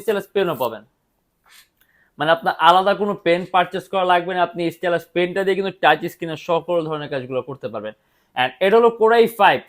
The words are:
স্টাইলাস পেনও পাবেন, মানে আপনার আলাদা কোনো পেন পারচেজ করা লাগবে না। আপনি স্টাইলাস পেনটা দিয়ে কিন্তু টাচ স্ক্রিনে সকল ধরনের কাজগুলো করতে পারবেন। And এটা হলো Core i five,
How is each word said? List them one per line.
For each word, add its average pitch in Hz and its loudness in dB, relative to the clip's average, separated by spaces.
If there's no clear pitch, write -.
স্টাইলাস 202 -6
পেনও 180 -2
পাবেন, 113 -6
মানে 156 0
আপনার - -4
আলাদা 190 6
কোনো 202 -2
পেন 175 2
পারচেজ 180 0
করা 190 0
লাগবে 175 0
না। 180 0
আপনি 170 -8
স্টাইলাস 170 -2
পেনটা 180 -2
দিয়ে 190 0
কিন্তু 196 -4
টাচ 156 4
স্ক্রিনে 165 -10
সকল 170 -2
ধরনের 147 -8
কাজগুলো 127 -6
করতে 135 -12
পারবেন। 107 -10
And 127 -2
এটা 196 2
হলো 233 4
Core 220 4
i - 0
five, 165 4